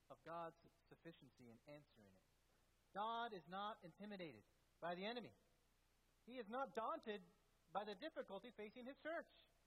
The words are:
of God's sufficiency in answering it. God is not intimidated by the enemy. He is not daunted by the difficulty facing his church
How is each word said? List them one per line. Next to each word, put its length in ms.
of 140
God's 340
sufficiency 600
in 80
answering 460
it. 120
God 400
is 140
not 360
intimidated 640
by 140
the 120
enemy. 280
He 120
is 100
not 280
daunted 460
by 100
the 120
difficulty 560
facing 340
his 160
church 240